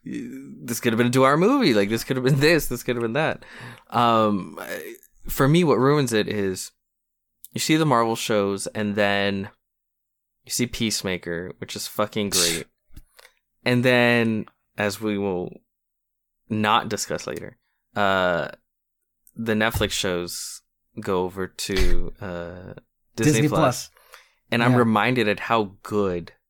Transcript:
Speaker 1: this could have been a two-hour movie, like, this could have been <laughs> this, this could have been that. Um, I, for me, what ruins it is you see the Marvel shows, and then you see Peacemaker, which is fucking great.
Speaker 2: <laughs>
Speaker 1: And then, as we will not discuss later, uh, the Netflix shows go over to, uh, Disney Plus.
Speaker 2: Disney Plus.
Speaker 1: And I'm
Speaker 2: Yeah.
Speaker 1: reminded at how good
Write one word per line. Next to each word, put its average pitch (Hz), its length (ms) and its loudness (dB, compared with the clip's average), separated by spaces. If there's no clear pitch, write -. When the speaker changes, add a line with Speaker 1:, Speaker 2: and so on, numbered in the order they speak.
Speaker 1:
this 123 760 -10
could 120 120 0
have 110 60 0
been 120 100 4
a 123 40 2
two-hour 131 260 4
movie, 214 380 4
like, 101 140 2
this 113 140 -2
could 131 140 -4
have 127 80 -4
been 139 140 4
<laughs> 147 80 4
this, 160 200 4
this 120 160 -6
could 123 120 -2
have 117 80 -4
been 113 100 -4
that. 143 320 -4
Um, 107 680 2
I, 92 360 -10
for 135 180 2
me, 170 160 6
what 131 140 4
ruins 135 340 2
it 107 160 2
is 98 440 -4
you - 60 -8
see 156 180 2
the 160 80 2
Marvel 117 300 4
shows, 98 520 0
and 104 280 -4
then 101 540 0
you - 80 -14
see 120 140 -2
Peacemaker, 92 960 -6
which - 160 -12
is - 120 -10
fucking 104 440 -4
great. 85 400 -2
Speaker 2:
<laughs> - 40 -20
Speaker 1:
And 123 220 0
then, 120 600 2
as 101 240 -2
we 107 200 -2
will 90 320 -4
not 107 400 0
discuss - 380 -6
later, - 320 -12
uh, 92 520 2
the 113 180 -4
Netflix 110 380 0
shows - 720 -6
go 95 260 -2
over 92 200 -6
to, 90 720 4
uh, 90 540 -12
Disney 113 80 -2
Plus. 151 100 4
Speaker 2:
Disney 117 160 2
Plus. 123 400 0
Speaker 1:
And 117 140 0
I'm 123 80 4
Speaker 2:
Yeah. 123 80 4
Speaker 1:
reminded 113 480 2
at 101 140 -2
how 107 420 0
good 95 500 -2